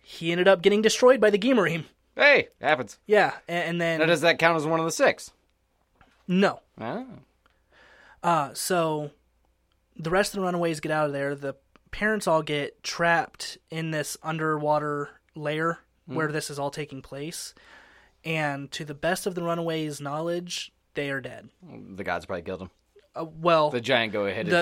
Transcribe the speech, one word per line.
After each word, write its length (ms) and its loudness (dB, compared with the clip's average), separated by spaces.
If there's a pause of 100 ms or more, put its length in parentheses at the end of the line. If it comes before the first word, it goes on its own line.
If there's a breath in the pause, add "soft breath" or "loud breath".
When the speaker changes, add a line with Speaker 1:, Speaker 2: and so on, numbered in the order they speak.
Speaker 1:
he 300 -6
ended 160 4
up 140 6
getting 200 4
destroyed 380 6
by 100 6
the 80 4
Gimerim. 460 2 (320)
Speaker 2:
Hey, 320 6 (120)
happens. 460 0
Speaker 1:
Yeah, 280 4 (140)
a-, 40 -10
and 280 -2
then 200 0
Speaker 2:
Now, 60 2
does 160 2
that 180 4
count 160 6
as 100 -2
one 140 0
of 60 -2
the 60 -2
six? 380 2 (960)
Speaker 1:
No. 340 2 (200)
Speaker 2:
Oh. 260 -8 (1160 soft breath)
Speaker 1:
Uh, 320 0
so 560 -2 (840)
the 140 -8
rest 240 2
of 60 -4
the 60 -2
Runaways 340 -2
get 100 -4
out 160 0
of 60 -4
there. 240 -4
The 180 -8 (380)
parents 340 -2
all 160 2
get 400 -6
trapped 760 0 (120)
in 220 -6
this 320 -4
underwater 840 -2 (260)
lair 420 -4 (320)
Speaker 2:
Mm. 60 -8
Speaker 1:
where 160 -2
this 180 -6
is 80 -10
all 140 -4
taking 280 -10
place. 540 -12 (680 soft breath)
And 480 -4
to 120 -10
the 80 -10
best 320 -2
of 120 -4
the 80 -4
Runaways' 560 -4
knowledge, 720 -6 (220)
they 160 -4
are 100 -4
dead. 280 -14 (140)
Speaker 2:
The 400 -14
gods 240 -4
probably 160 -6
killed 200 -8
'em. 80 -12 (440)
Speaker 1:
Uh, 100 -6
well, 460 2
Speaker 2:
The 100 -2
giant 320 2
go-ahead 340 -2
Speaker 1:
the, 40 -2 (100)